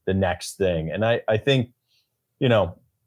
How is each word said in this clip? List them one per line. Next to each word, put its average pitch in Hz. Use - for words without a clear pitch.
the 95
next 92
thing? 85
And 95
I, 113
I 110
think, 127
you 131
know, 98